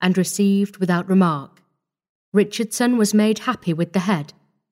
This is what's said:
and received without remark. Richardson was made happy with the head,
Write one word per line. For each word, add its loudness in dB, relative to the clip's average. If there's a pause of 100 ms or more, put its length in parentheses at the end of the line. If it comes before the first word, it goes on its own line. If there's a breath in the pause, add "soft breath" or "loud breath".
and 2
received 0
without -2
remark. 0 (720)
Richardson 0
was 2
made 2
happy -4
with -4
the 0
head, -4 (380)